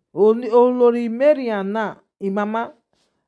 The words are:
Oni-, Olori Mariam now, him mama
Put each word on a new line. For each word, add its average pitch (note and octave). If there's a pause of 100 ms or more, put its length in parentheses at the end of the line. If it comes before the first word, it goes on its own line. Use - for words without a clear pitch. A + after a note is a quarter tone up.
(120)
Oni-, A3
Olori A#3+
Mariam A#3
now, G#3 (220)
him G3
mama G#3+ (540)